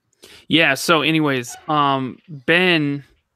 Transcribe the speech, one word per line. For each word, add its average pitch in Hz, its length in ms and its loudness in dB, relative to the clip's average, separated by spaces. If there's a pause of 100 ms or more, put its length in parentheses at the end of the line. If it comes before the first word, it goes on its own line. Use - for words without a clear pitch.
(480)
Yeah. 151 260 2
So 156 280 0
anyways, 139 540 -2 (120)
um, 139 500 -2 (100)
Ben 156 760 0 (320)